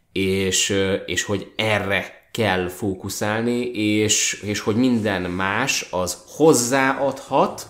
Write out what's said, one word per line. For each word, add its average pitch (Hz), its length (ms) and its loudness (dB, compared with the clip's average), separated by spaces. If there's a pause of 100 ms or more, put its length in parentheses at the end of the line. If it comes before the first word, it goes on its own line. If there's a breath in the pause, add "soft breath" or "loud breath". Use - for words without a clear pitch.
(120)
És, 95 640 0 (300)
és 90 160 -2
hogy 98 340 -4
erre 101 580 0 (180)
kell 92 360 0
fókuszálni, 110 1080 -4
és, 107 680 0
és 101 180 -4
hogy 107 160 -2
minden 110 460 2
más 95 680 -2
az 90 320 -4 (140)
hozzáadhat, 135 1300 2